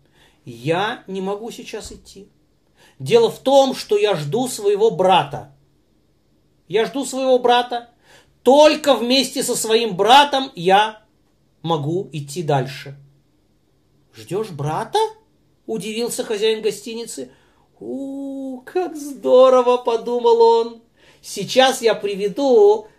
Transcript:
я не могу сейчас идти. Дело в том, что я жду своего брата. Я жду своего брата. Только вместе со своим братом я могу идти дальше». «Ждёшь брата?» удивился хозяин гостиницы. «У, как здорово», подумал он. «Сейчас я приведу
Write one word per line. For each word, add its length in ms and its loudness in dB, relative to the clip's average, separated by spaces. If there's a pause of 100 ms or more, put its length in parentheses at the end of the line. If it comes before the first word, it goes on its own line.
(440)
я 600 -6
не 140 -10
могу 300 -8
сейчас 420 -16
идти. 360 -20 (720)
Дело 320 2
в 80 -12
том, 360 2
что 220 -4
я 180 0
жду 340 -4
своего 420 0
брата. 600 -2 (1160)
Я 160 0
жду 200 -6
своего 340 0
брата. 500 0 (540)
Только 520 6
вместе 480 -2
со 140 -6
своим 400 -2
братом 580 4
я 480 0 (600)
могу 500 -4
идти 300 -12
дальше». 540 -6 (1160)
«Ждёшь 360 -8
брата?» 480 -6 (680)
удивился 580 -6
хозяин 360 -2
гостиницы. 680 -8 (500)
«У, 840 -12
как 320 -6
здорово», 840 4
подумал 640 0
он. 400 2 (380)
«Сейчас 600 0
я 120 2
приведу 960 2 (100)